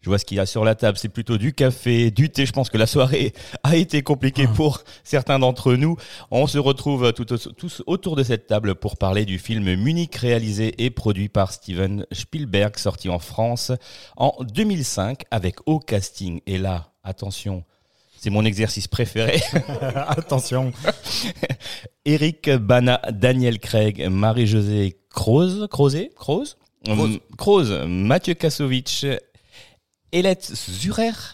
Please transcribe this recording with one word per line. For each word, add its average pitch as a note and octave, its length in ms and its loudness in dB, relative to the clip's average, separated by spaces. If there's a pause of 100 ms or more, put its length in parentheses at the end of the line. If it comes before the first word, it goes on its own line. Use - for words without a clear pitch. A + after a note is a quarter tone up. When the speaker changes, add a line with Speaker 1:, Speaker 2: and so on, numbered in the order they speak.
Speaker 1:
Je - 100 -8
vois G2+ 100 4
ce - 40 -8
qu'il G2+ 120 -6
y G2 40 0
a G2 60 0
sur A2 180 -2
la A2 120 4
table, G#2+ 200 0
c'est - 120 -8
plutôt A#2 300 -2
du B2+ 160 -2
café, A#2+ 580 2
du B2+ 180 2
thé. C#3 160 0
Je - 60 -4
pense C3 180 -2
que A2+ 80 0
la A2 80 6
soirée C3+ 460 2 (160)
<laughs> - 160 -16
a D3 100 4
été D#3+ 280 2
compliquée C3+ 460 2
Speaker 2:
Ah. A2 60 2
Speaker 1:
pour D3 280 2 (200)
certains C3+ 380 0
d'entre B2+ 340 4
nous. D#3 220 2 (340)
On B2+ 160 4
se C#3 120 -2
retrouve C3+ 560 2
tout A#2+ 180 -6
au-, A#2+ 40 -2
tous - 520 -10
autour F3+ 260 -2
de C#3 80 2
cette A#2 240 0
table G#2+ 300 0
pour - 200 -6
parler G2 280 0
du F#2+ 160 -4
film G2+ 340 -2
Munich, D#3 400 0
réalisé A2+ 720 0
et B2+ 60 0
produit G#2 380 -2
par G2 220 0
Steven F#2+ 640 -4
Spielberg, G#2 680 -2
sorti - 300 -4
en F2 100 -2
France A#2+ 540 -4 (440)
en C3+ 240 0
deux B2+ 220 -4
mille G3 220 0
cinq G#2+ 480 -4
avec F2+ 240 -2 (100)
au D3+ 140 2
casting. F#2 680 -4
Et F#2+ 120 -2
là, F#2 340 -4 (100)
attention, F#2+ 640 -8 (560)
c'est G#2+ 100 -4
mon G#2+ 140 4
exercice G#2+ 420 0
préféré. A#2 540 0 (120)
<laughs> D3 300 -2
Speaker 2:
<laughs> C3 120 -4 (140)
Attention. C3 640 -2 (1300)
Speaker 1:
Eric D3+ 440 2
Bana, B2 500 4 (100)
Daniel A#2+ 480 2
Craig, G#2+ 520 0
Marie-Josée G#2 880 2 (120)
Croze, F3+ 600 2
Crozet, C#3+ 440 0
Croze ? A3 420 -4 (280)
Speaker 3:
Croze. G#2+ 160 0
Speaker 1:
Hum, A2 180 0 (200)
Croze, F#3 340 4 (140)
Mathieu G#2+ 480 2
Kassovitch, C3+ 720 -2 (1040)
Elette F#3 420 0
Zurer. G3 580 -4 (220)